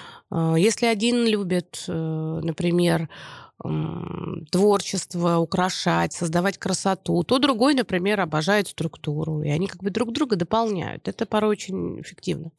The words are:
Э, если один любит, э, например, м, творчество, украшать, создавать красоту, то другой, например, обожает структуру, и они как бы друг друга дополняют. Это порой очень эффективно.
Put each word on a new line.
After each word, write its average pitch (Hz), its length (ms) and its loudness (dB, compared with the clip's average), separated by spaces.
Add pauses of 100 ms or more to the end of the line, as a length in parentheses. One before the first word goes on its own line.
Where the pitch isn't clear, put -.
(320)
Э, 160 260 2
если 208 280 4
один 233 400 2
любит, 185 600 0
э, 160 560 -4
например, 170 640 2 (560)
м, - 840 -6
творчество, 180 840 2
украшать, 170 760 0
создавать 175 460 0
красоту, 185 640 0
то 254 160 2
другой, 262 340 4
например, 202 480 0
обожает 165 460 2
структуру, 156 720 -4
и 151 80 -2
они 156 160 0
как 185 160 -8
бы 196 80 -4
друг 226 220 -2
друга 247 240 0
дополняют. 208 720 -2
Это 196 180 -4
порой 214 280 2
очень 185 460 -6
эффективно. - 600 -8